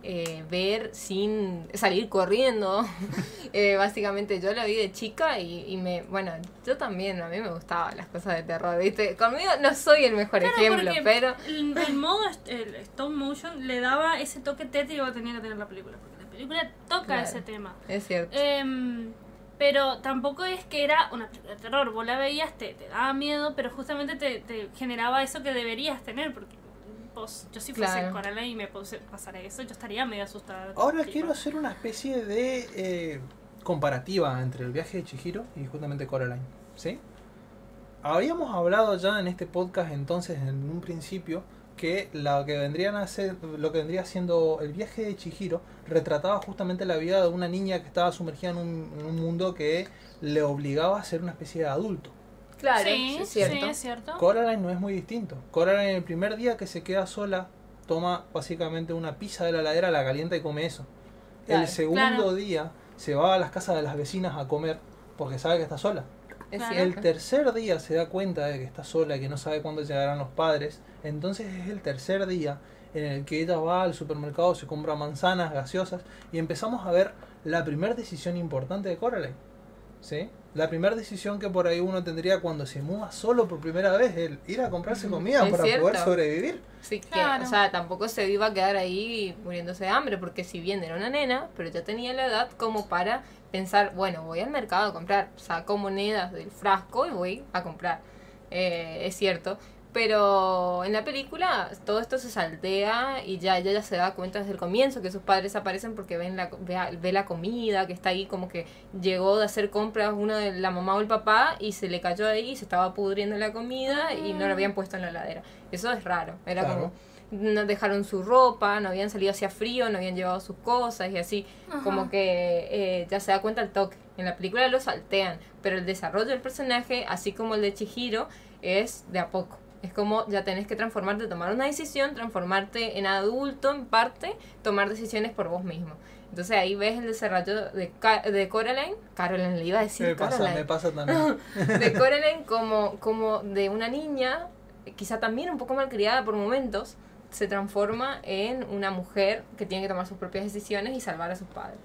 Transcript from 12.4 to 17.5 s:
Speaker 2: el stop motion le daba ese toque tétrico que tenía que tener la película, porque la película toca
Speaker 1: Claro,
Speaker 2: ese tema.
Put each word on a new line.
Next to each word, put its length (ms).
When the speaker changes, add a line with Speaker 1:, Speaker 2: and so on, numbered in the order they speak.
Speaker 2:
el 280
stop 340
motion 560
le 140
daba 400
ese 200
toque 240
tétrico 400
que 80
tenía 220
que 60
tener 180
la 100
película, 300
porque 260
la 60
película 400
toca 160
Speaker 1:
Claro, 200
Speaker 2:
ese 180
tema. 320